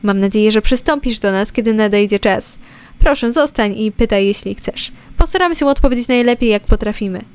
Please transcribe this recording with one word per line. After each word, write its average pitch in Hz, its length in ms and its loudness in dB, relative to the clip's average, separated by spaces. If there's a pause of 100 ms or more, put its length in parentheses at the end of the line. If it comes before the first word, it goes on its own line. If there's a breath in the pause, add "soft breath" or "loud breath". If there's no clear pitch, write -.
Mam 196 160 0
nadzieję, 214 320 2
że 214 100 2
przystąpisz 254 580 0
do 196 120 0
nas, 196 200 -2
kiedy 226 220 -2
nadejdzie 208 460 2
czas. - 380 -2 (420 loud breath)
Proszę, 269 320 2
zostań 240 480 0
i 214 120 -2
pytaj, 208 360 0
jeśli 202 280 -4
chcesz. - 360 -10 (260 loud breath)
Postaramy 359 380 2
się 294 100 0
odpowiedzieć 254 420 2
najlepiej, 240 420 2
jak 208 140 0
potrafimy. 214 580 -2 (140)